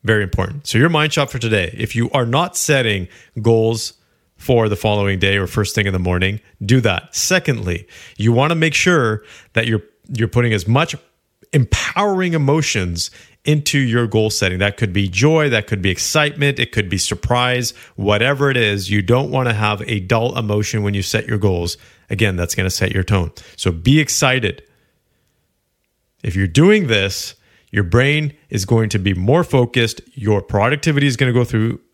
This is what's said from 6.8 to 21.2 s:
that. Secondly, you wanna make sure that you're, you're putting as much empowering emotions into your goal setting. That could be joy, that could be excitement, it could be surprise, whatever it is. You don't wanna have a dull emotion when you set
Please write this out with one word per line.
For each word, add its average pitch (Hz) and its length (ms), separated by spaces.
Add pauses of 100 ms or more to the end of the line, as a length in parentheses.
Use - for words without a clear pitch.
that. - 340
Secondly, 107 720 (300)
you 113 160
wanna 151 220
make 160 180
sure 127 500 (300)
that 113 140
you're, 110 160 (280)
you're 113 160
putting 120 240
as 95 160
much 143 280 (600)
empowering 185 800
emotions 135 760 (360)
into 147 340
your 120 260
goal 107 240
setting. 92 300
That 101 180
could 101 140
be 98 160
joy, 147 420
that 110 180
could 98 140
be 95 80
excitement, 143 680
it 120 120
could 104 180
be 95 80
surprise, 123 760 (220)
whatever 127 560
it 131 60
is. 101 320
You 104 120
don't 123 300
wanna 127 220
have 107 340
a 110 140
dull 113 360
emotion 104 460
when 104 100
you 98 80
set - 260